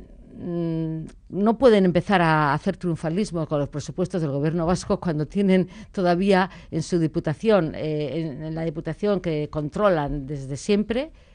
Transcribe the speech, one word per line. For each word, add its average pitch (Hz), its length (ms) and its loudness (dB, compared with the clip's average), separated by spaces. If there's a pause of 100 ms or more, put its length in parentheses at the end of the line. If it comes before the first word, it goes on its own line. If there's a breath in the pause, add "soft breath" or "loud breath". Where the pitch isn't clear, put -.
(400)
mm, 165 600 -4 (300)
no 214 280 2
pueden 214 260 6
empezar 175 380 2
a 156 320 4
hacer 175 240 -4
triunfalismo 170 680 -4
con 151 120 -2
los 139 100 0
presupuestos 165 540 -4
del 151 80 -2
Gobierno 156 340 0
Vasco 180 340 0
cuando 151 280 -2
tienen 190 420 2 (240 loud breath)
todavía 185 560 2 (220 loud breath)
en 160 120 -2
su 175 160 -2
diputación, 165 760 2
eh, 151 460 -4
en, 156 240 -8
en 160 100 -8
la 165 100 -4
diputación 165 560 -2
que 151 300 -2
controlan 147 760 0
desde 135 300 -8
siempre, 214 560 -2 (220 soft breath)